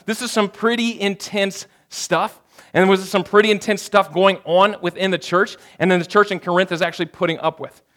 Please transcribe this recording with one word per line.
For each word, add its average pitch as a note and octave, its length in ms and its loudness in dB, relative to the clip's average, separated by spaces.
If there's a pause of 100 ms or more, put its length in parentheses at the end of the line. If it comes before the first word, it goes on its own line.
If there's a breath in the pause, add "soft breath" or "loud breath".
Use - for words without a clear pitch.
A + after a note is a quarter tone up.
this A3 160 -6
is A#3+ 100 -6
some G#3 180 0
pretty A#3 500 -2
intense G3 680 -4 (220)
stuff. - 520 -4 (320 soft breath)
And F3 100 4
there F#3+ 80 4
was F#3+ 180 0
some F#3+ 140 0
pretty G#3+ 280 4
intense G#3 300 -2
stuff F#3+ 320 0
going F#3+ 300 2
on F#3+ 380 2
within F3 280 -2
the F3+ 80 -2
church, F#3+ 380 0 (240 soft breath)
and E3+ 100 2
then F#3 100 4
the F3+ 60 -4
church G#3 260 2
in F#3 100 -6
Corinth F3+ 320 0
is D#3+ 80 -4
actually E3+ 240 -4
putting E3 340 -4
up D#3+ 200 -4
with. - 220 -16 (160 soft breath)